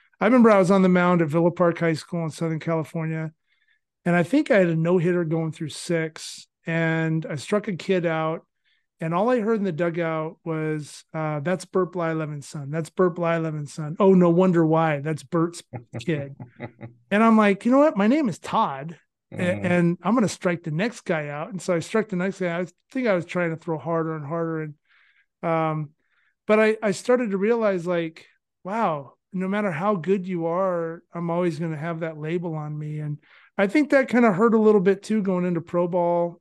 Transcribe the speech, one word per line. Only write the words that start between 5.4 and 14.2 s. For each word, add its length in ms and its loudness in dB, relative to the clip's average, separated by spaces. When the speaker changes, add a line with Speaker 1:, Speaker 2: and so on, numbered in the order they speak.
Speaker 1:
through 160 -10
six, 800 -6
and 580 0
I 120 -8
struck 320 -4
a 80 -6
kid 280 -2
out, 400 -2
and 140 -4
all 160 0
I 100 2
heard 180 0
in 60 -4
the 60 -2
dugout 720 -4
was, 600 -6
uh, 260 -4
"That's 240 -4
Bert 280 -2
Blyleven's 560 -6
son. 220 -10
That's 200 -6
Bert 240 0
Blyleven's 580 -4
son. 280 -8
Oh, 140 8
no 160 6